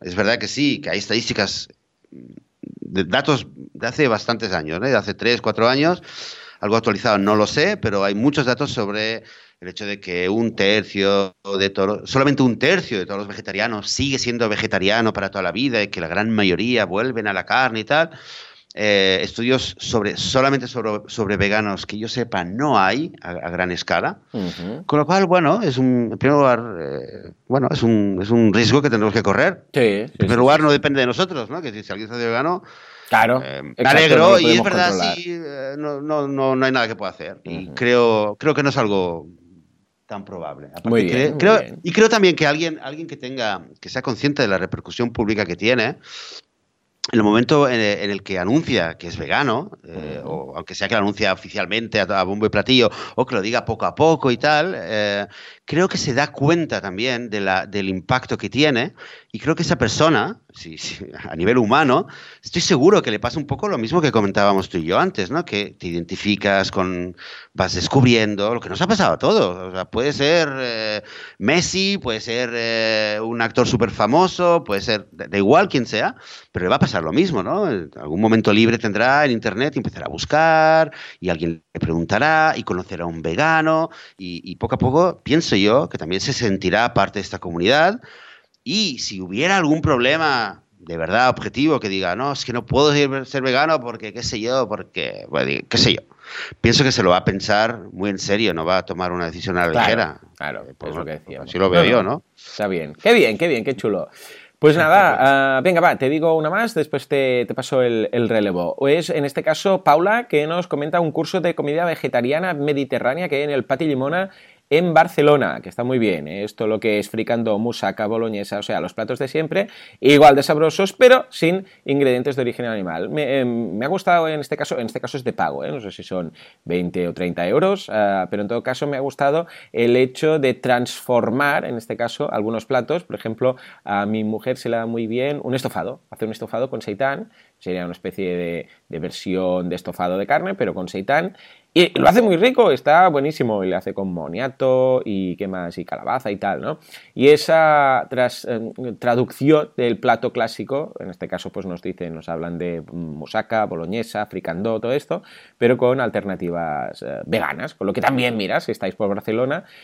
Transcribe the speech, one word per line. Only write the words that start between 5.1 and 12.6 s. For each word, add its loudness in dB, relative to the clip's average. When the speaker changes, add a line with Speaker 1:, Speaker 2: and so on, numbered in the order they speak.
Speaker 1:
tres, 0
cuatro 0
años, 2
algo 0
actualizado 2
no 4
lo 4
sé, 0
pero -2
hay 0
muchos 0
datos -2
sobre -4
el -16
hecho -12
de -8
que -4
un -2
tercio 2
de 2
todos, -2
solamente 2
un 2
tercio 0